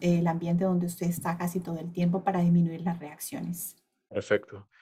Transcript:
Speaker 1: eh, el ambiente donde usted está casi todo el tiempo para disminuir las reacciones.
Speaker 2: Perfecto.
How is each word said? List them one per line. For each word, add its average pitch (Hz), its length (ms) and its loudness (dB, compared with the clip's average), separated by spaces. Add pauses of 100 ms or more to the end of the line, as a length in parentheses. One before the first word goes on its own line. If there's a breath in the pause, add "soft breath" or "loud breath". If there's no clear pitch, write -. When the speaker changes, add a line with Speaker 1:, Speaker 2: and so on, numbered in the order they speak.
Speaker 1:
eh, 175 180 4
el 170 80 2
ambiente 170 380 0
donde 180 220 2
usted 175 200 -4
está 170 300 -2
casi 180 240 -4
todo 170 180 -6
el 170 140 -10
tiempo 175 320 2
para 185 160 2
disminuir 170 400 4
las 170 180 -2
reacciones. 175 800 -10 (320)
Speaker 2:
Perfecto. 101 580 -4 (140)